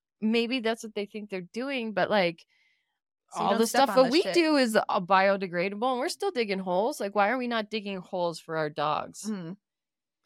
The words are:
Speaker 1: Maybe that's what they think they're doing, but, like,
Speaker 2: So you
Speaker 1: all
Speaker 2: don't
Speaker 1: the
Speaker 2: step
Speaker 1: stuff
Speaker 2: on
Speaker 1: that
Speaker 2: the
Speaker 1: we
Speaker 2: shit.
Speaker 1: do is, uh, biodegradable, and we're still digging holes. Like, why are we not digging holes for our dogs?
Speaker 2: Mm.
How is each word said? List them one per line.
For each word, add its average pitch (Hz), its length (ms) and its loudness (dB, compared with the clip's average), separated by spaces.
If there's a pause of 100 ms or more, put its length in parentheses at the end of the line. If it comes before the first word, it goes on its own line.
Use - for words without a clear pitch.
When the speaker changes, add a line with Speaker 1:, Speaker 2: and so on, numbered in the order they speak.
(220)
Speaker 1:
Maybe 233 380 0
that's 226 240 -2
what 220 100 -14
they 202 100 -4
think 208 240 -12
they're 185 140 -8
doing, 233 500 -6
but, 185 180 0
like, 180 360 0 (880)
Speaker 2:
So 170 80 -6
you 170 60 0
Speaker 1:
all 180 60 4
Speaker 2:
don't 226 80 2
Speaker 1:
the 226 60 2
Speaker 2:
step 240 180 2
Speaker 1:
stuff 226 140 0
Speaker 2:
on 262 60 8
Speaker 1:
that 247 60 0
Speaker 2:
the - 20 -4
Speaker 1:
we 339 100 4
Speaker 2:
shit. - 120 -2
Speaker 1:
do 311 220 4
is, 240 200 4
uh, - 240 2
biodegradable, 196 880 2
and 254 100 -2
we're 302 80 -2
still 403 220 -4
digging 214 300 -2
holes. 190 400 0
Like, 202 140 -6
why 208 160 4
are 254 80 -2
we 247 100 -4
not 226 220 -4
digging 202 280 -6
holes 175 420 -4
for 160 160 -8
our 151 140 -2
dogs? 151 540 -4
Speaker 2:
Mm. 190 320 -8 (680)